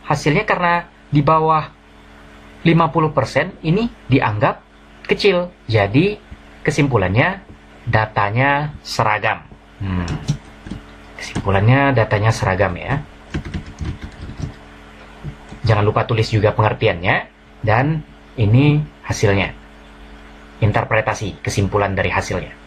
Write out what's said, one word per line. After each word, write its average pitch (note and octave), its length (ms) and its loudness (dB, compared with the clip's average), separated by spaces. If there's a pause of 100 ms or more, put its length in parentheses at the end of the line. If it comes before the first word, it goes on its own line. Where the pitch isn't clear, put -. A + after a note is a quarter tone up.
Hasilnya D#3 400 0
karena F3 480 -2 (160)
di C#3+ 160 2
bawah D#3 480 2 (960)
lima E3 240 4
puluh D#3 240 0
persen D3 480 -2
ini G3 240 2 (240)
dianggap B2 480 0 (480)
kecil. F3+ 480 0 (160)
Jadi A#2 480 2 (420)
kesimpulannya C#3+ 800 0 (440)
datanya A#2+ 960 0
seragam. G#2+ 640 -2 (320)
Hmm. F2+ 320 -4 (1120)
Kesimpulannya A#2+ 720 2
datanya A2 400 0
seragam F#2+ 420 -2
ya. E2+ 220 -6 (2750)
Jangan G#2 200 4
lupa G#2+ 200 0
tulis A2 240 0
juga G#2 240 2
pengertiannya G#2 760 0 (320)
dan D3 400 0 (400)
ini C#3+ 400 4 (240)
hasilnya. G2 480 0 (1120)
Interpretasi A2 800 0
kesimpulan G2+ 480 0
dari F#2 160 0
hasilnya. F#2 580 -4